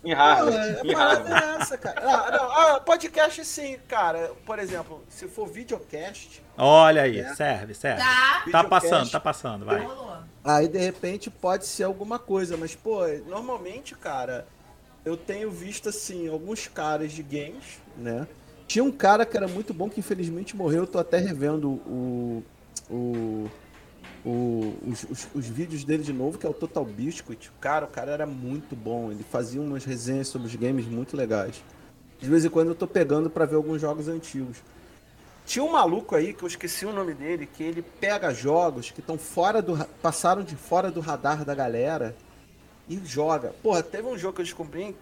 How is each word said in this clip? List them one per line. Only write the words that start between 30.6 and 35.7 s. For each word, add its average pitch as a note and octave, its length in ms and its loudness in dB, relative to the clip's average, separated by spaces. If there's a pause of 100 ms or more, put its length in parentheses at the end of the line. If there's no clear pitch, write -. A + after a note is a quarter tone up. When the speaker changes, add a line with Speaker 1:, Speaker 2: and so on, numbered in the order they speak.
Speaker 2:
muito A#2 300 -6
legais. A2 460 -2 (580)
De B2+ 80 -8
vez D#3+ 160 6
em E3 40 4
quando E3 200 4
eu E3+ 60 -2
tô F3 120 -4
pegando D#3+ 420 2
pra D#3+ 180 2
ver D3 100 0
alguns D#3 240 0
jogos D3+ 280 -2
antigos. C#3 500 -8 (840)
Tinha B3+ 200 -2
um D#4+ 80 0